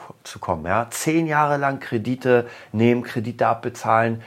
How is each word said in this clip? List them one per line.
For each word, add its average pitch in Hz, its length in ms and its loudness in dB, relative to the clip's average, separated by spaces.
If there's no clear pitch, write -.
zu - 160 -16
kommen, 82 260 -4
ja. 113 240 0
Zehn 165 360 0
Jahre 147 320 2
lang 139 200 -2
Kredite 123 680 2
nehmen, 120 300 4
Kredite 117 440 -2
abbezahlen, 113 800 0